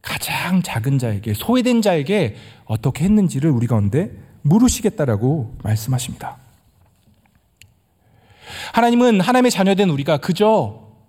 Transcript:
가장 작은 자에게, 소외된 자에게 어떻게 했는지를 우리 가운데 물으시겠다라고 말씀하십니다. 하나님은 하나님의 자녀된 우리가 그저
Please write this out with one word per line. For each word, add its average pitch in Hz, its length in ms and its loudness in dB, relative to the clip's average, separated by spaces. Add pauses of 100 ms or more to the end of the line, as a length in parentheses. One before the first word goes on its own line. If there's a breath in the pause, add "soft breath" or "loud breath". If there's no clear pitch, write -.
가장 160 600 -4
작은 131 360 -2
자에게, 110 340 -4
소외된 240 480 0
자에게 175 560 0 (300 loud breath)
어떻게 131 380 -2
했는지를 170 460 2
우리 117 160 0
가운데 113 460 0 (300 loud breath)
물으시겠다라고 147 1200 0
말씀하십니다. - 760 -4 (2500 loud breath)
하나님은 233 480 4
하나님의 247 280 4
자녀된 196 380 2
우리가 143 300 0
그저 185 680 0 (220)